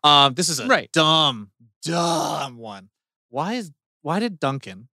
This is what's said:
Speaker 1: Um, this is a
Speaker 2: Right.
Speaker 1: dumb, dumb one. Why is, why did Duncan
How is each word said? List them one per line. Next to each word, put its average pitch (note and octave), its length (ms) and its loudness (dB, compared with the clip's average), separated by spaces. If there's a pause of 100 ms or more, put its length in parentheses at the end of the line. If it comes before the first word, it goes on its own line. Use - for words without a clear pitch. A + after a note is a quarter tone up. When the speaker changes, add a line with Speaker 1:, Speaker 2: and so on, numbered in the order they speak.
Speaker 1:
Um, C#3+ 320 6
this F3 140 -2
is D#3+ 100 -4
a - 80 -6
Speaker 2:
Right. A3 260 0
Speaker 1:
dumb, D#3 600 2 (300)
dumb D#3 760 -4
one. G#2 320 -16 (420)
Why D#3 240 -6
is, G#3 160 -8 (320)
why E3 180 -4
did A3 200 -6
Duncan C3 520 -6